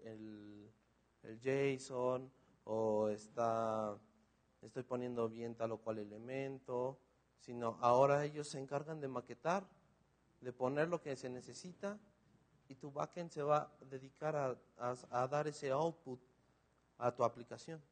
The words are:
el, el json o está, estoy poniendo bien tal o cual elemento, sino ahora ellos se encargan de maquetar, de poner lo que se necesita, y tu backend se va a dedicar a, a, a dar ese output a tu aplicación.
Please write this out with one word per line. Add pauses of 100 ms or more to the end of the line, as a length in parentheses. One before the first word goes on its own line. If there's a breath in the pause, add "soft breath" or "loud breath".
el, (520)
el
json (340 soft breath)
o
está, (640)
estoy
poniendo
bien
tal
o
cual
elemento, (400)
sino
ahora
ellos
se
encargan
de
maquetar, (720)
de
poner
lo
que
se
necesita, (680)
y
tu
backend
se
va
a
dedicar
a, (220)
a, (140)
a
dar
ese
output (800)
a
tu
aplicación. (100)